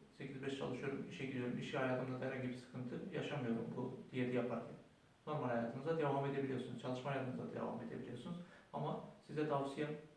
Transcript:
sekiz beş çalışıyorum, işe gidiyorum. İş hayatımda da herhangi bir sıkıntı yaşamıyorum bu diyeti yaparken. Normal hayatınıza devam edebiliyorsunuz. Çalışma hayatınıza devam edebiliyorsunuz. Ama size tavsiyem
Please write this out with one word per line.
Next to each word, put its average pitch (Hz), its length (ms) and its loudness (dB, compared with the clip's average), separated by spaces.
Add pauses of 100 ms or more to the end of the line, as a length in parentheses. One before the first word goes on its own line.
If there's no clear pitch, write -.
(180)
sekiz 135 260 -6
beş 139 140 -2
çalışıyorum, 139 520 -2
işe - 160 -4
gidiyorum. 123 340 0
İş - 140 -4
hayatımda 127 480 2
da 131 40 0
herhangi 127 220 0
bir 123 60 0
sıkıntı - 420 -6 (180)
yaşamıyorum - 640 2
bu 127 220 -2 (120)
diyeti 123 240 2
yaparken. 117 400 2 (520)
Normal 135 200 2
hayatınıza 120 500 2
devam 143 280 4
edebiliyorsunuz. 131 560 2
Çalışma 127 300 0
hayatınıza 120 420 0
devam 117 280 -2
edebiliyorsunuz. - 560 -4 (360)
Ama 151 300 0 (240)
size 151 200 2
tavsiyem 143 420 2 (280)